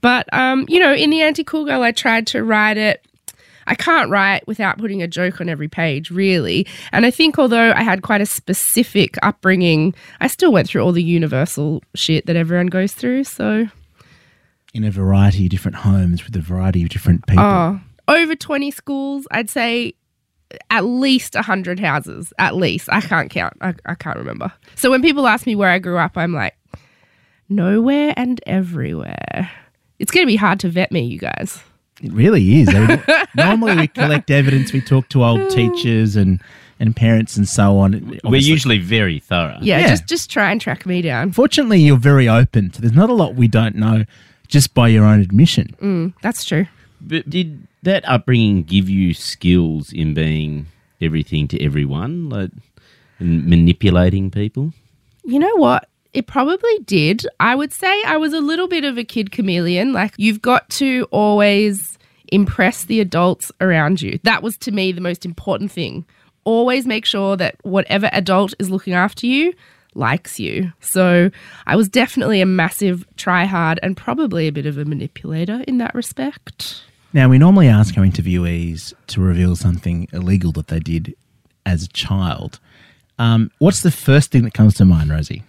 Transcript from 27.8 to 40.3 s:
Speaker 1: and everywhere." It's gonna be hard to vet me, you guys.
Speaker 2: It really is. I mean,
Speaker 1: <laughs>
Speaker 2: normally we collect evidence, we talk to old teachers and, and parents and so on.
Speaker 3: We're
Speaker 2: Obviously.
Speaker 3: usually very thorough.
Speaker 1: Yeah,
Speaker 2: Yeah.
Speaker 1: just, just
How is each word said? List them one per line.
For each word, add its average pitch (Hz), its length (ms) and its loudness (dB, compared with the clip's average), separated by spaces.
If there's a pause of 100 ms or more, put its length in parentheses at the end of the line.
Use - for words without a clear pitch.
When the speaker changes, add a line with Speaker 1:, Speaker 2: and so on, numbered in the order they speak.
Speaker 1:
and 247 300 -4
everywhere." 123 1040 -6 (480)
It's - 120 -6
gonna 349 160 2
be 220 100 2
hard 196 240 2
to 190 80 -2
vet 170 220 -2
me, 175 100 -2
you 120 180 -6
guys. - 440 -10 (400)
Speaker 2:
It - 100 -10
really 127 480 6
is. - 100 6
I 196 160 4
mean, 320 160 2 (160)
Speaker 1:
<laughs> - 180 -4
Speaker 2:
normally 220 400 2
we 156 120 2
collect 147 420 -2
evidence, 135 420 2
we 135 80 0
talk 135 300 0
to 131 120 2
old 117 280 2
teachers 113 640 0
and, 95 240 2 (400)
and 113 160 0
parents 113 400 2
and 101 120 0
so 98 300 4
on. 98 140 4
Speaker 3:
We're - 320 -8
Speaker 2:
Obviously. 135 260 2
Speaker 3:
usually 131 280 2
very 92 420 -2
thorough. 80 400 -4
Speaker 1:
Yeah, 196 200 0
Speaker 2:
Yeah. - 80 4
Speaker 1:
just, 85 200 0
just - 220 -6